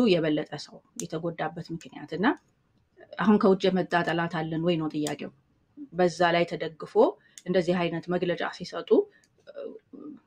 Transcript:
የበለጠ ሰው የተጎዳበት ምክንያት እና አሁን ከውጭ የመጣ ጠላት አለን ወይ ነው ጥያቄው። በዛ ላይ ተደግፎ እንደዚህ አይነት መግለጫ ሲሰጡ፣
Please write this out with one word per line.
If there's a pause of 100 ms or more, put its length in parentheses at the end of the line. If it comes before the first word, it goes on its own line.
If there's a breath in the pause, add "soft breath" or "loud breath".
የበለጠ
ሰው (220)
የተጎዳበት
ምክንያት
እና (840)
አሁን
ከውጭ
የመጣ (100)
ጠላት
አለን
ወይ
ነው
ጥያቄው። (640)
በዛ (100)
ላይ
ተደግፎ (520 loud breath)
እንደዚህ
አይነት
መግለጫ (100)
ሲሰጡ፣ (1400 soft breath)